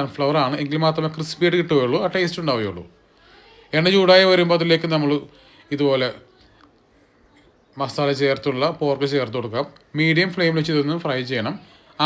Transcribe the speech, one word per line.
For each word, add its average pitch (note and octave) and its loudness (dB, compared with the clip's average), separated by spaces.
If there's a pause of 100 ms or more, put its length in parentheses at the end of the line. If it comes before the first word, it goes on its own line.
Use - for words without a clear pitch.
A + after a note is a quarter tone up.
സൺഫ്ലവർ C#3+ -2
ആണ്, C3+ -2
എങ്കിൽ D3 -4
മാത്രമേ D#3+ 0
ക്രിസ്പി D#3 -6
ആയിട്ട് F3 4
കിട്ടുകയുള്ളൂ, D3+ 2
ആ F3+ 0
ടേസ്റ്റ് F3+ -2
ഉണ്ടാവുകയുള്ളൂ. G#2 -4 (920)
എണ്ണ E3 2
ചൂടായി F#3 6
വരുമ്പോൾ F3 4
അതിലേക്ക് E3 0
നമ്മൾ D3 0 (640)
ഇതുപോലെ C3+ 0 (1700)
മസാല C#3+ -2
ചേർത്തുള്ള C3+ -2 (160)
പോർക്ക് C#3 -2
ചേർത്ത് B2+ -2
കൊടുക്കാം. A#2 -4 (340)
മീഡിയം D#3+ 2
ഫ്ലെയിമിൽ E3 0
വെച്ച് D#3+ -4
ഇതൊന്ന് D3 -2
ഫ്രൈ C3 -2 (140)
ചെയ്യണം. B2+ -4 (500)